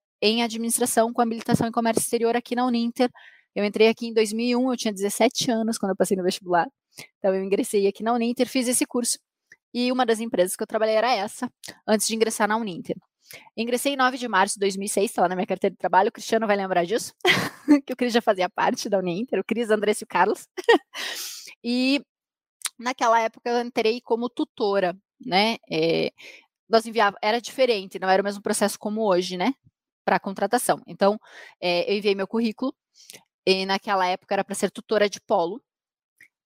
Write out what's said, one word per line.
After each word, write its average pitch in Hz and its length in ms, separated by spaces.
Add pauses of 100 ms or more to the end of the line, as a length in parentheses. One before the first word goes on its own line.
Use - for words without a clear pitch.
(220)
em 220 220
administração 233 680
com 247 80
habilitação 233 440
em 226 60
comércio 226 300
exterior 233 340
aqui 240 200
na 247 100
Uninter. 233 440 (460)
Eu 202 80
entrei 208 240
aqui 226 200
em 233 60
dois 214 200
mil 226 120
e 247 100
um, 254 160
eu 240 40
tinha 226 180
dezessete 202 560
anos 226 280
quando 196 140
eu 190 40
passei 190 220
no 180 60
vestibular. 175 440 (500)
Então, 190 160
eu 190 100
ingressei 196 440
aqui 196 160
na 226 100
Uninter, 240 340
fiz 247 200
esse 247 180
curso. - 320 (560)
E 247 180
uma 254 140
das 226 140
empresas 214 360
que - 80
eu 208 40
trabalhei 220 280
era 226 180
essa, 220 360 (380)
antes 208 180
de 220 100
ingressar 220 320
na 214 100
Uninter. 208 380 (600)
Ingressei 240 380
em 277 40
nove 254 200
de 247 100
março 196 280
de 208 40
dois 196 160
mil 196 120
e - 20
seis, 202 240
tá 247 80
lá 175 80
na 180 60
minha 180 120
carteira 190 240
de - 60
trabalho, 185 320
o - 20
Cristiano 220 340
vai 202 120
lembrar 185 260
disso, 185 300 (100)
<laughs> - 640
que 254 80
o - 20
Cris 247 160
já 226 100
fazia 185 280
parte 214 400
da 196 100
Uninter, 185 400
o 190 40
Cris, 226 260
Andressa 214 340
e - 20
o - 20
Carlos. 190 400 (100)
<laughs> - 840 (220)
E 254 360 (760)
naquela 233 440
época 226 280
eu 240 120
entrei 240 400
como 233 280
tutora, 196 680 (280)
né? 208 300 (160)
É, 160 400 (580)
nós 220 160
enviava, 208 360
era 214 180
diferente, 214 600
não 190 100
era 190 120
o 196 40
mesmo 202 180
processo 208 340
como 214 240
hoje, 185 360
né? 202 160 (500)
Pra 196 160
contratação. 196 680
Então, 196 320 (440)
é, 175 280
eu 202 80
enviei 202 180
meu 196 120
currículo, 233 480 (720)
e 190 200
naquela 196 400
época 185 300
era 196 80
pra 196 120
ser 196 160
tutora 208 380
de - 120
polo, 196 420 (840)